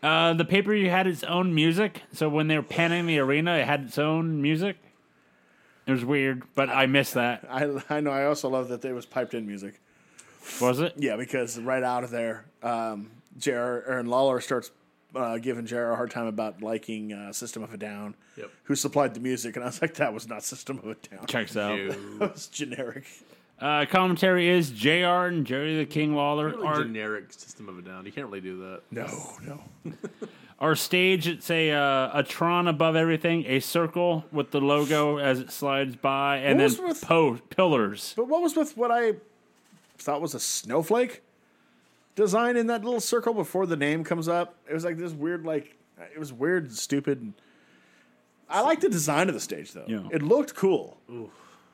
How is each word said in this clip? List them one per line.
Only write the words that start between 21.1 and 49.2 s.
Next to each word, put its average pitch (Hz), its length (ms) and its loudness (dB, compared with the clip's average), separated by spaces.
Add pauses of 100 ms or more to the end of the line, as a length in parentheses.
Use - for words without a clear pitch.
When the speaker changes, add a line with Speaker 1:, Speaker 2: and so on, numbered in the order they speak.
Speaker 1:
Checks 110 300 -2
out. 104 220 0
Speaker 3:
No. 95 160 -4
Speaker 2:
<laughs> 101 240 -14
That 196 140 0
was - 160 -16
generic. 135 580 -8 (560)
Speaker 1:
Uh, 147 240 2
commentary 185 600 4
is 175 220 4
J 143 340 4
R 180 240 4
and 165 180 0
Jerry 143 300 -2
the 151 100 0
King 151 300 0
Lawler. 147 320 2
Speaker 3:
Really 190 180 -4
Speaker 1:
Our 151 160 2
Speaker 3:
generic 107 500 -6
System - 360 -20
of 92 100 -14
a 90 40 -16
Down. 92 220 -14
You 101 80 -14
can't 143 140 -10
really 101 140 -10
do 92 180 -10
that. 92 320 -14
Speaker 2:
No, - 160 -10 (380)
no. - 480 -16 (260)
Speaker 1:
<laughs> - 400 -18
our 156 160 2
stage, 180 540 2
it's 165 200 -6
a, 160 220 2
uh, 139 420 2
a 147 120 2
Tron 175 420 0
above 160 300 4
everything, 165 500 2
a 131 140 2
circle 170 720 0
with 147 180 -2
the 147 100 2
logo 147 580 4
as 135 200 2
it 127 140 -8
slides 139 420 -2
by, 139 440 0
and 135 200 4
Speaker 2:
What 139 180 6
Speaker 1:
then 370 120 -10
Speaker 2:
was 320 120 -4
with - 80 -14
Speaker 1:
po-, 156 300 6 (120)
pillars. 120 680 2
Speaker 2:
But 233 100 0
what 320 160 2
was 330 140 0
with 302 200 -2
what 233 140 0
I 233 240 2 (840)
thought 147 240 -4
was 156 140 -6
a 120 60 -6
snowflake 165 840 0 (960)
design 214 400 4
in 233 100 2
that 233 180 0
little 240 160 -2
circle 233 320 0
before 190 340 0
the 165 100 0
name 147 260 0
comes 160 240 -2
up? 170 300 0 (120)
It 143 60 -4
was 160 100 -4
like 170 140 -2
this 170 140 -8
weird, 160 320 -4
like, 156 320 -4 (360)
it 147 60 -16
was 151 140 -10
weird 160 320 0
and 123 80 -14
stupid. 131 600 -2 (1160)
I 185 140 2
like 320 180 4
the 349 80 4
design 160 400 2